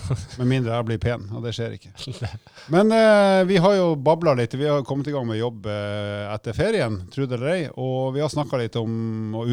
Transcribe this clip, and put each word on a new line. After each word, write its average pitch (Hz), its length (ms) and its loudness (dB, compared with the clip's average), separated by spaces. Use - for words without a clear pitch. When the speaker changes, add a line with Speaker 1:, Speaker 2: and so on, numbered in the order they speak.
Speaker 1:
<laughs> - 300 -8
Speaker 2:
Med 123 100 2
mindre 120 240 0
jeg 117 160 -2
blir 110 160 -2
pen, 117 240 -4
og 117 160 -8
det 113 80 -6
skjer 110 240 -6
ikke. 98 160 -20
Speaker 1:
<laughs> - 420 -6
Speaker 2:
Men, 214 240 6
eh, 202 480 6
vi 180 160 4
har 196 160 6
jo 175 160 4
babla 156 480 2
litt, 127 160 -4
vi 147 80 0
har 143 160 2
kommet 139 240 -4
i 147 80 -4
gang 120 160 -4
med 110 80 -2
jobb, 110 320 -4
eh, 104 640 -4
etter 113 240 -6
ferien, 151 400 0
tro 135 160 -2
det 120 80 -4
eller 147 160 -2
ei, 165 100 -2
og 131 400 -4
vi 151 80 0
har - 80 -4
snakket 139 320 -2
litt 117 160 -4
om 110 560 -4
å 117 140 -6